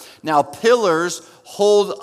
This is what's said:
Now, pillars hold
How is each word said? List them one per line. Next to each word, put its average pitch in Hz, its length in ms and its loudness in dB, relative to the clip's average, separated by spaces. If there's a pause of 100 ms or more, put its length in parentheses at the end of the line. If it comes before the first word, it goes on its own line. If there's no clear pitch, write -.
(240)
Now, 143 180 2
pillars 180 800 -2 (220)
hold 202 580 0